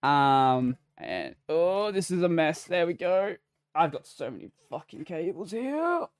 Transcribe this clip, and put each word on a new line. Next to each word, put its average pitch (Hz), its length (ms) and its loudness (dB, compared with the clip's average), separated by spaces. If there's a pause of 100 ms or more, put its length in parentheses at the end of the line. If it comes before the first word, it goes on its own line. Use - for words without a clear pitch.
Um, 131 720 4 (220)
and, 78 360 -8 (140)
oh, 185 420 0
this 190 200 -2
is 180 120 0
a 180 60 4
mess. 160 360 2
There 175 220 0
we 175 60 -4
go. 190 440 0 (380)
I've 156 160 2
got 131 160 -12
so 127 240 -10
many 107 200 -16 (180)
fucking - 380 -12
cables 175 440 -6
here. 302 560 -2 (140)